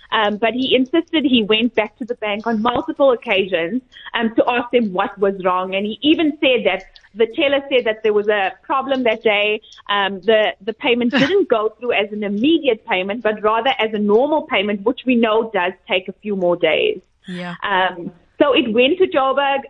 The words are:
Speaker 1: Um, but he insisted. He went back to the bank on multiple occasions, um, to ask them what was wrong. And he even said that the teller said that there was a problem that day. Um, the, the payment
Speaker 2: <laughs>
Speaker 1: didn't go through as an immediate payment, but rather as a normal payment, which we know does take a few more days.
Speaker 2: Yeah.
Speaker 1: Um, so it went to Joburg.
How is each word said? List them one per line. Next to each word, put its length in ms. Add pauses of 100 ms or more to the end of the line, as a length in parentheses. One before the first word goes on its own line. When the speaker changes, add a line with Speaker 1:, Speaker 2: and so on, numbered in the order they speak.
(100)
Speaker 1:
Um, 260
but 160
he 220
insisted. 500
He 180
went 320
back 220
to 80
the 120
bank 300
on 140
multiple 520
occasions, 680 (320)
um, 220
to 120
ask 240
them 220
what 260
was 240
wrong. 320
And 120
he 160
even 300
said 340
that 180 (300)
the 140
teller 420
said 160
that 160
there 100
was 160
a 240 (100)
problem 420
that 180
day. 400 (260)
Um, 320
the, 400
the 140
payment 380
Speaker 2:
<laughs> 100
Speaker 1:
didn't 260
go 220
through 220
as 200
an 120
immediate 600
payment, 360
but 200
rather 360
as 160
a 40
normal 440
payment, 400
which 240
we 80
know 360
does 220 (160)
take 200
a 40
few 240
more 200
days. 440 (260)
Speaker 2:
Yeah. 360
Speaker 1:
Um, 500 (260)
so 140
it 180
went 280
to 80
Joburg. 640